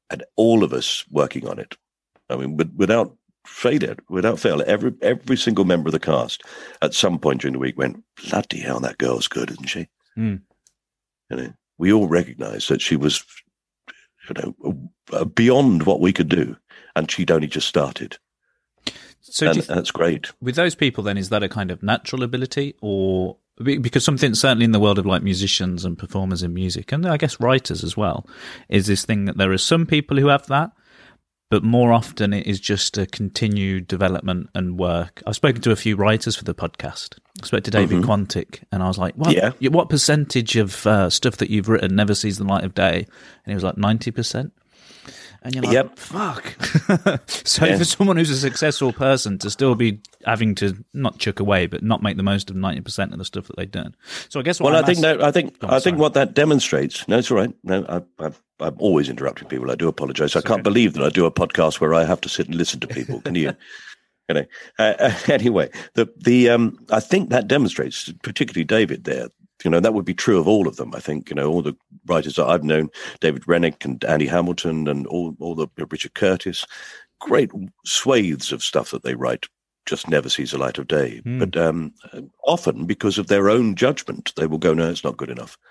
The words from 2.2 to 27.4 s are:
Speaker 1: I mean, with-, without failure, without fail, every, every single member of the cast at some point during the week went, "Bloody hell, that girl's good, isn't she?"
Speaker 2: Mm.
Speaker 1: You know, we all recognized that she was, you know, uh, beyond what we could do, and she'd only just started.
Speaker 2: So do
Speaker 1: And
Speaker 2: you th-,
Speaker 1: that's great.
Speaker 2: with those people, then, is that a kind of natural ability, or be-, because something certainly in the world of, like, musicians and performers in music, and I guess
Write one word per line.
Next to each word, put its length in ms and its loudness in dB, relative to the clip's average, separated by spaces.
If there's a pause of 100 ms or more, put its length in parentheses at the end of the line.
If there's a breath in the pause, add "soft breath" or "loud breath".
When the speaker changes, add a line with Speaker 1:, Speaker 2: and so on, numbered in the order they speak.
Speaker 1:
I 60 -4
mean, 200 -6
with-, 200 -2
without 400 2 (300)
failure, 500 -2 (120)
without 320 0
fail, 260 2
every, 260 0 (100)
every 340 0
single 280 0
member 240 2
of 40 0
the 80 -2
cast 420 -2 (400 loud breath)
at 120 0
some 240 0
point 240 0
during 100 -2
the 80 -6
week 180 -4
went, 240 -4 (280)
"Bloody 300 -4
hell, 200 -6
that 180 -6
girl's 300 -2
good, 220 -6
isn't 180 -12
she?" 200 -8 (300)
Speaker 2:
Mm. 220 -4 (880)
Speaker 1:
You 60 -6
know, 160 -10 (260)
we 140 4
all 160 4
recognized 600 -2
that 120 0
she 160 0
was, 260 0 (1080 loud breath)
you 60 -10 (300)
know, 240 -6 (240)
uh, 120 -2
beyond 600 4
what 160 4
we 120 4
could 160 2
do, 280 2 (380 loud breath)
and 160 -2
she'd 200 -2
only 180 4
just 200 -4
started. 500 -2 (1040 loud breath)
Speaker 2:
So 240 -2
do 40 4
Speaker 1:
And 60 2
Speaker 2:
you 60 0
th-, 140 -6
Speaker 1:
that's 140 -2
great. 400 0 (100)
Speaker 2:
with 140 -4
those 200 0
people, 300 -2
then, 140 -2
is 120 -6
that 120 0
a 60 -2
kind 220 -4
of 120 -8
natural 400 -2
ability, 580 -4
or 560 -2 (260)
be-, 160 0
because 260 0
something 300 2
certainly 300 2
in 80 4
the 80 4
world 180 4
of, 80 0
like, 160 0
musicians 600 -2
and 140 -4
performers 440 -4
in 120 -4
music, 380 -4
and 140 0
I 100 0
guess 240 -4